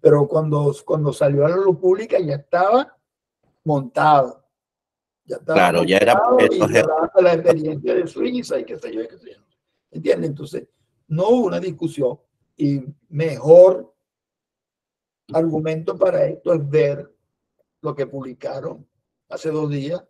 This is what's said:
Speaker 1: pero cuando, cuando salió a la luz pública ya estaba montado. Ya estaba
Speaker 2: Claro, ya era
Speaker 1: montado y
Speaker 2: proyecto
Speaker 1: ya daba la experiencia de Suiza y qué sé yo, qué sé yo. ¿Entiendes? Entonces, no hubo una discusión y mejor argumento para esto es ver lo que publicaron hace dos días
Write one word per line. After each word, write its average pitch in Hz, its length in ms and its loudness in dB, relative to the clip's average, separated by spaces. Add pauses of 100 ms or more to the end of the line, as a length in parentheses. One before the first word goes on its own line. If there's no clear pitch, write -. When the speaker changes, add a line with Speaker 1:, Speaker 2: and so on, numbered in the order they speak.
Speaker 1:
pero 147 260 4
cuando, 147 480 -2 (100)
cuando 151 280 -2
salió 143 320 0
a 156 60 2
la 180 60 -2
luz 190 220 0
pública 190 400 0
ya 151 180 -4
estaba 196 600 0 (680)
montado. 143 760 0 (840)
Ya - 120 -12
estaba - 200 -6
Speaker 2:
Claro, 85 280 2
ya 92 140 2
era 117 160 4
Speaker 1:
montado 240 260 2
y - 180 2
Speaker 2:
proyecto 175 160 2
Speaker 1:
ya - 80 6
daba 160 280 -2 (120)
la 175 120 4
experiencia 156 600 -2
de 117 140 -2
Suiza 127 500 -6
y 120 60 -8
qué - 140 -14
sé 117 140 -14
yo, 110 160 -8
qué - 100 -20
sé - 180 -20
yo. - 60 -20 (500)
¿Entiendes? 165 380 -2
Entonces, 143 360 -12 (400)
no 170 220 -2
hubo 240 180 2
una 170 140 -4
discusión 156 580 -4 (380)
y 143 260 -2 (260)
mejor 160 840 4 (1400)
argumento 160 640 -2
para 185 300 2
esto - 280 -4
es 147 140 -4
ver 143 460 0 (680)
lo 151 120 -8
que 139 120 -6
publicaron 135 800 -14 (420)
hace - 220 -8
dos 151 200 -4
días 147 400 -6